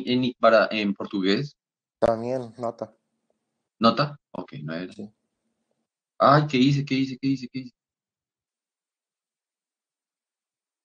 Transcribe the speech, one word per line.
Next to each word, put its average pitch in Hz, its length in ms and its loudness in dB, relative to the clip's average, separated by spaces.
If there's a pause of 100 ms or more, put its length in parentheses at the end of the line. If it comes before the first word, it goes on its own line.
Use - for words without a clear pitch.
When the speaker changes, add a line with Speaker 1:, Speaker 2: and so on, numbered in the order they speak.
Speaker 1:
en, 127 340 0
para, 113 300 6
en 104 240 -2
portugués? 101 600 -2 (440)
Speaker 2:
También, 117 580 -2
nota. 113 360 -10 (840)
Speaker 1:
¿Nota? 143 380 2 (160)
Ok, - 200 -14 (100)
no 78 120 -8
era. 92 180 -10
Speaker 2:
Sí. 104 160 -16 (1080)
Speaker 1:
Ay, 147 280 6
¿qué 131 100 -2
hice? 139 280 2
¿Qué 135 100 -4
hice? 131 240 -4
¿Qué 139 100 -6
hice? 127 220 -4
¿Qué 131 80 -12
hice? 127 140 -14 (3000)